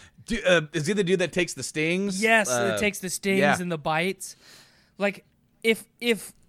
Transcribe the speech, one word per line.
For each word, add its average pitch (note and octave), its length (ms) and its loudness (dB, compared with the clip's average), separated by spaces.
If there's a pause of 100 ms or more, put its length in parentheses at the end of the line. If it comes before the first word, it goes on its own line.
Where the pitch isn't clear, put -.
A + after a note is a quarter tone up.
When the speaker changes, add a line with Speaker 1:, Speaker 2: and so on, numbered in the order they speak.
(260)
Speaker 1:
Do, A3 200 -4
uh, F3+ 140 6 (120)
is D3+ 140 -2
he F#3+ 60 0
the G#3 100 2
dude F3+ 160 2
that F3 140 -2
takes F3 220 -2
the B2+ 100 -10
stings? F#3 580 -2
Speaker 2:
Yes, A3 260 4
Speaker 1:
Uh, A#2+ 200 2
Speaker 2:
that G#3 100 0
takes G#3 220 -2
the F#3 100 -6
stings F#3+ 300 0
Speaker 1:
yeah. D3 200 4
Speaker 2:
and F3 120 -4
the E3 40 -4
bites. D#3+ 600 -4 (600)
Like, G3 280 -4 (400)
if, A3+ 220 2 (140)
if A#3 320 0 (160)